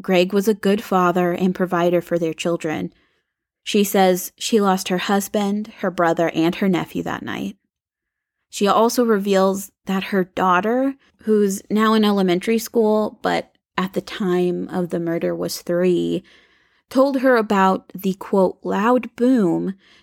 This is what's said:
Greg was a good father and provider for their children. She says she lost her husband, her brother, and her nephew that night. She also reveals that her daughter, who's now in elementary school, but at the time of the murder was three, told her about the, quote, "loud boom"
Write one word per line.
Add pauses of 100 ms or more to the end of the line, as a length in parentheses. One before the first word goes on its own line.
Greg
was
a
good
father
and
provider
for
their
children. (720)
She
says
she
lost
her
husband, (120)
her
brother,
and
her
nephew
that
night. (920)
She
also
reveals (140)
that
her
daughter, (280)
who's
now
in
elementary
school,
but (220)
at
the
time
of
the
murder
was
three, (680)
told
her
about
the,
quote,
"loud
boom" (280)